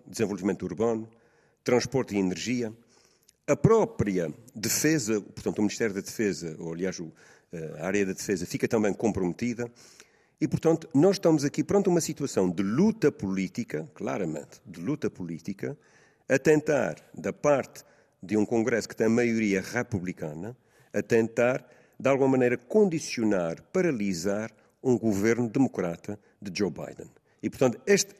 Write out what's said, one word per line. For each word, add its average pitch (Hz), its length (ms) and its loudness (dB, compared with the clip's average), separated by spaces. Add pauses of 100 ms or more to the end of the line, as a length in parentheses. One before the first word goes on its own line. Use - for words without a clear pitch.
Desenvolvimento 95 580 -2
Urbano, 110 440 -2 (540)
Transporte 120 520 0
e 101 40 0
Energia, 101 540 -2 (760)
a 143 100 2
própria 107 760 2 (220)
Defesa, 113 680 0
portanto, - 380 -6
o 107 40 0
Ministério 104 300 0
da 95 80 -8
Defesa, 85 600 -4
ou, 82 120 -8
aliás, 87 280 -6
o, 78 120 -12 (400)
eh, 80 280 -10
a 80 80 -6
área 98 180 2
da 95 60 -2
Defesa, 92 340 -4
fica - 220 -2
também 107 260 2
comprometida. 107 720 -2 (720)
E, 156 60 0
portanto, 160 480 2
nós 180 220 6
estamos 156 280 4
aqui 147 200 -2
perante 202 240 2
uma 175 120 4
situação 123 480 0
de 90 140 -2
luta 151 480 2
política, 95 840 -4
claramente, 90 720 -6
de 92 160 -16
luta 110 300 -4
política, 95 640 -8 (520)
a 131 100 2
tentar, 147 580 2 (160)
da 95 200 -6
parte 139 500 -2 (400)
de 95 140 -2
um 104 100 2
Congresso 113 420 0
que - 80 -18
tem 113 120 2
maioria 113 520 2
republicana, 90 960 -6 (360)
a 104 100 -2
tentar, 117 640 0 (300)
de 113 100 0
alguma 135 220 4
maneira, 123 260 2
condicionar, 110 1040 0 (120)
paralisar 104 800 -2 (300)
um 123 140 4
governo 113 520 2
democrata 101 720 -2 (220)
de 95 160 -10
Joe 95 140 0
Biden. - 400 -12 (320)
E, 147 80 -2
portanto, 127 360 2
este - 340 2